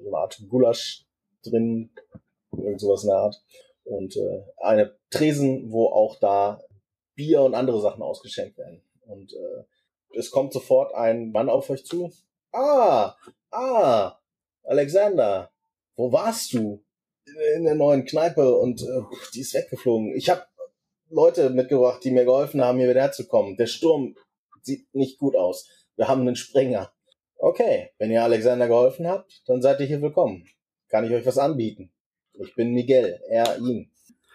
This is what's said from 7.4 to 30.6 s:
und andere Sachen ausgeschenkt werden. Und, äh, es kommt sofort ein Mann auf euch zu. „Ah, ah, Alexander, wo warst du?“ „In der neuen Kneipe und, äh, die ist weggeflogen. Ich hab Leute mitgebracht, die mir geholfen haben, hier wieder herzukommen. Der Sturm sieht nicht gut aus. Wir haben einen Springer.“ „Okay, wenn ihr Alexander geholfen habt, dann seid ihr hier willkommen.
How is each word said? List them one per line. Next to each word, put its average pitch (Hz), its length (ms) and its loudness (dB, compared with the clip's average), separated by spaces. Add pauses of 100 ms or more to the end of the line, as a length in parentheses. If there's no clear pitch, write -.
und 127 120 2
andere 120 280 -2
Sachen 104 200 -4
ausgeschenkt - 540 -10
werden. 85 260 -18 (240)
Und, 98 280 -20
äh, - 300 -14 (540)
es - 120 -10
kommt 139 240 -2
sofort 127 400 0
ein 113 380 -2
Mann 117 180 0
auf - 180 0
euch 135 160 -8
zu. 175 260 -8 (400)
„Ah, 220 640 2 (360)
ah, 196 680 0 (440)
Alexander, 143 880 0 (460)
wo 120 160 -2
warst 214 420 -2
du?“ 104 280 -6 (720)
„In 165 80 -4
der 156 100 2
neuen 143 320 2
Kneipe 151 500 2
und, 123 260 0
äh, 123 200 -6 (320)
die 120 60 -12
ist 135 120 -12
weggeflogen. 113 640 -2
Ich 139 140 -2
hab 180 180 -2 (600)
Leute 160 400 4
mitgebracht, 127 520 2
die 131 80 -2
mir 127 140 4
geholfen 135 400 2
haben, 123 140 2
hier 127 100 4
wieder 127 140 4
herzukommen. 104 560 -2
Der 117 80 2
Sturm 147 500 0 (460)
sieht 135 320 -10
nicht 135 240 -2
gut 139 180 -2
aus. 90 320 -2 (280)
Wir 110 120 -2
haben 131 140 2
einen 123 140 -2
Springer.“ 123 540 -2 (460)
„Okay, 165 640 0
wenn 110 120 -4
ihr 113 120 2
Alexander 117 440 2
geholfen 123 400 2
habt, - 400 -8
dann 127 140 0
seid 139 200 2
ihr 143 60 -4
hier 143 140 -4
willkommen. 143 480 -2 (400)